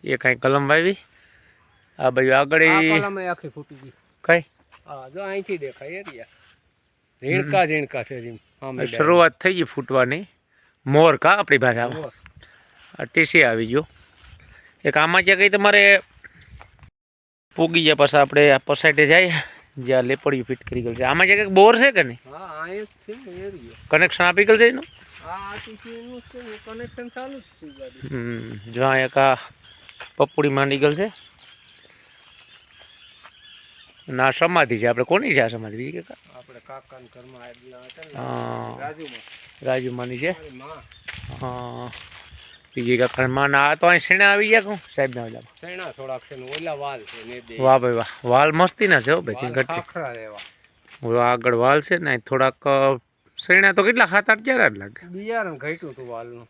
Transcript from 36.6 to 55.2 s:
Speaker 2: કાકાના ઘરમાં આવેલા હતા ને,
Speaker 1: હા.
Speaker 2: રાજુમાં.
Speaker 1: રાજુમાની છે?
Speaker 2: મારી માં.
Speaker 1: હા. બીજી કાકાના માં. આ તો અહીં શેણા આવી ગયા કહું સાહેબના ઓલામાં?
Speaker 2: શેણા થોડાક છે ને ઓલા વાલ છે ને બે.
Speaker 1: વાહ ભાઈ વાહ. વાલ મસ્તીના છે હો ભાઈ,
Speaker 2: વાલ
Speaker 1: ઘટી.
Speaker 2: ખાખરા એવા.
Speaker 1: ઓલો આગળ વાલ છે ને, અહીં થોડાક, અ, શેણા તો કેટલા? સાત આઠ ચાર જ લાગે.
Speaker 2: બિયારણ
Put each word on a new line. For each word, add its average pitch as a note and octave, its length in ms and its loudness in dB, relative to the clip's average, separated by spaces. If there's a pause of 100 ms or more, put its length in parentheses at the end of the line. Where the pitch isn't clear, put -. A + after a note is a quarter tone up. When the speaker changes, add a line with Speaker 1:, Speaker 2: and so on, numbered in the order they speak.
Speaker 2:
કાકાના B2+ 600 -20
ઘરમાં B2 220 -20
આવેલા B2 360 -20
હતા B2+ 240 -20
ને, D#3 120 -20
Speaker 1:
હા. A#2+ 680 -8
Speaker 2:
રાજુમાં. D3 600 -16 (220)
Speaker 1:
રાજુમાની B2+ 560 -6
છે? D#3 120 -4
Speaker 2:
મારી D#3 200 -14
માં. - 840 -20
Speaker 1:
હા. B2 540 -12 (840)
બીજી B2 200 0
કાકાના B2+ 320 0
માં. C#3 420 2
આ D#3 40 0
તો E3 120 0
અહીં F3 140 6
શેણા G3+ 320 2
આવી G#3 160 0
ગયા A3 120 4
કહું G3 180 -10 (160)
સાહેબના B2+ 280 -4
ઓલામાં? A#2 200 -14 (180)
Speaker 2:
શેણા F3+ 300 -14
થોડાક C3 320 -14
છે C#3+ 140 -20
ને B2+ 100 -18
ઓલા D3+ 280 -10
વાલ C#3 260 -12
છે A2 240 -20
ને B2 160 -16
બે. A#2 180 -20
Speaker 1:
વાહ C3 200 6
ભાઈ B2 140 0
વાહ. A2+ 140 -2 (180)
વાલ C3+ 280 4
મસ્તીના F3 480 2
છે C3 120 -2
હો F3 100 0
ભાઈ, A#2 120 -8
Speaker 2:
વાલ B2 180 -8
Speaker 1:
ઘટી. C3 220 -4
Speaker 2:
ખાખરા E3+ 380 -10
એવા. A2 260 -16 (640)
Speaker 1:
ઓલો A#2 160 0
આગળ A#2+ 360 2
વાલ C3 260 4
છે F3 180 -2
ને, D#3 120 -4
અહીં B2 80 0
થોડાક, C3 500 -2
અ, C3+ 280 2 (500)
શેણા F#3+ 260 4
તો G3 100 2
કેટલા? A3+ 240 2
સાત G3+ 240 -2
આઠ A3 80 4
ચાર B3+ 320 0
જ G2+ 80 -12
લાગે. G#2 280 -18
Speaker 2:
બિયારણ G3 500 -8